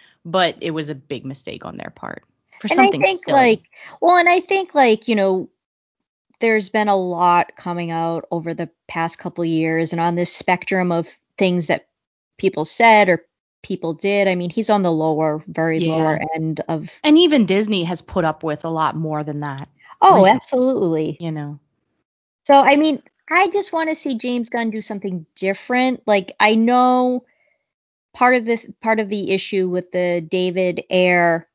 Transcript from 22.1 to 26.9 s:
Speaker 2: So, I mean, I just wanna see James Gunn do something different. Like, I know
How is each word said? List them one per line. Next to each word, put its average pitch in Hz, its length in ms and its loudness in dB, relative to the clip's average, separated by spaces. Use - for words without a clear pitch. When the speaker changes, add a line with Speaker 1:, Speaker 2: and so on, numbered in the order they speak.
Speaker 2:
So, 285 160 6
I 285 160 4
mean, 302 260 0
I 359 180 2
just 392 240 -4
wanna 320 240 -2
see 277 220 -6
James 247 320 -6
Gunn 233 200 -4
do 214 120 -8
something 185 420 -8
different. 247 680 -2
Like, 196 340 0
I 214 160 4
know 247 680 2